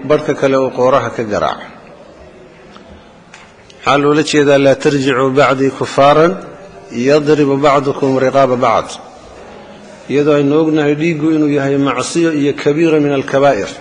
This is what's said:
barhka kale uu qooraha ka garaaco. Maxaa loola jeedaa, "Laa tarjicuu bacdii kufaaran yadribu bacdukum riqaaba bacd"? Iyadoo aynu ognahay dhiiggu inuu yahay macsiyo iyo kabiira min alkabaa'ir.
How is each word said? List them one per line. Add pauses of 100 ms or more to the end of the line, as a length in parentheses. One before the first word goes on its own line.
barhka
kale
uu
qooraha
ka
garaaco. (2250)
Maxaa
loola
jeedaa,
"Laa
tarjicuu
bacdii
kufaaran (600)
yadribu
bacdukum
riqaaba
bacd"? (1160)
Iyadoo
aynu
ognahay
dhiiggu
inuu
yahay
macsiyo
iyo
kabiira
min
alkabaa'ir.